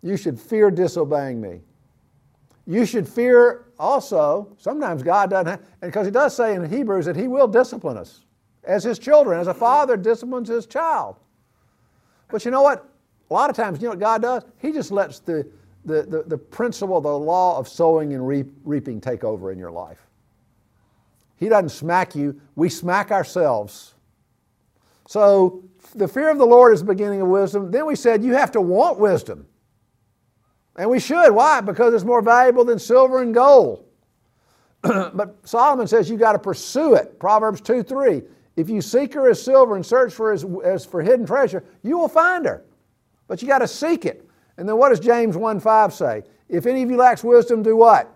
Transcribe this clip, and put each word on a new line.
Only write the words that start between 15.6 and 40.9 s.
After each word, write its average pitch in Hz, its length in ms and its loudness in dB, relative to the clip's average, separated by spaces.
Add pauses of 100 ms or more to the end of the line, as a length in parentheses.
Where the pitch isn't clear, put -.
the, 156 200 -4
the, 156 240 -8
the 160 100 -8
principle, 196 640 -6
the 147 80 -4
law 165 480 -2
of 127 100 -10
sowing 160 460 0
and 127 120 -8
reap-, 139 280 -6 (100)
reaping 143 380 -8
take 123 220 -8
over 98 280 -8
in 95 60 -12
your 90 140 -16
life. 82 360 -18 (1300)
He 196 120 -6
doesn't 196 200 2
smack 175 460 -4
you. 143 240 -6 (160)
We 165 140 0
smack 185 420 -4
ourselves. 143 840 -4 (1120)
So 196 560 4 (320)
the 202 120 -2
fear 302 220 -2
of 302 80 0
the 269 80 4
Lord 240 280 8
is 156 80 0
the 180 40 -8
beginning 202 360 -4
of 185 60 -2
wisdom. 190 440 -2
Then 285 160 -2
we 294 80 -4
said, 226 280 0
"You 247 100 0
have 269 180 0
to 220 100 0
want 196 380 0
wisdom." 147 480 -2 (1300)
And 190 120 -2
we 247 100 2
should. 320 320 6
Why? 262 280 4
Because 220 340 0
it's 208 100 -2
more 240 180 0
valuable 240 420 4
than 233 160 0
silver 254 420 2
and 233 120 -4
gold. 233 520 4 (480)
<clears throat> - 500 -20
But 190 600 -4
Solomon 247 440 0
says 208 220 0
you 226 80 -6
gotta 214 220 2
pursue 240 540 -2
it. - 260 0
Proverbs 214 400 0
two 233 240 -4
three. 262 380 -2 (340)
"If 165 140 -4
you 214 120 -4
seek 262 340 -4
her 269 140 2
as 220 120 0
silver 254 340 4
and 175 100 -8
search 247 280 0
for 220 180 -4
as, 175 140 -6 (180)
as 180 220 -2
for 175 160 -8